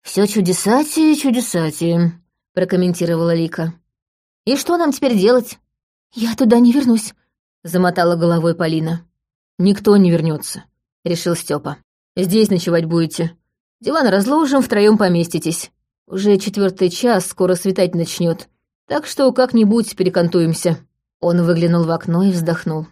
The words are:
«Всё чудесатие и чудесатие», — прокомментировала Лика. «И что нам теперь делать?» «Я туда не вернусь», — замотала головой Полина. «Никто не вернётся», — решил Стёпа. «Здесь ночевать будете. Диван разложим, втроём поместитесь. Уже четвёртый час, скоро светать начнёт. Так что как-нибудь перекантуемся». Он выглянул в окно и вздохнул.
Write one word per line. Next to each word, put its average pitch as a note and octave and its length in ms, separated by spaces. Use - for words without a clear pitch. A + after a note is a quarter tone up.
«Всё G3+ 260
чудесатие B3 840
и D4 40
чудесатие», — E3+ 1040
прокомментировала F3 800
Лика. E3 400
«И C4+ 120
что E4+ 200
нам E4 140
теперь B3 260
делать?» A#3+ 400
«Я A3+ 220
туда A#3 240
не A#3+ 140
вернусь», — A#3+ 420
замотала F3 520
головой E3+ 400
Полина. E3 500
«Никто G3+ 400
не F3+ 140
вернётся», — D#3 540
решил E3+ 300
Стёпа. D3 420
«Здесь G3 340
ночевать E3+ 360
будете. E3 500
Диван D4 280
разложим, C4 540
втроём G#3 360
поместитесь. E3+ 760
Уже G3 300
четвёртый F#3+ 540
час, G#3+ 340
скоро F3+ 300
светать F3+ 400
начнёт. E3 520
Так D4+ 200
что C4+ 260
как-нибудь A3+ 640
перекантуемся». E3+ 800
Он F3 240
выглянул E3+ 400
в D#3+ 60
окно E3 340
и G3 80
вздохнул. E3 600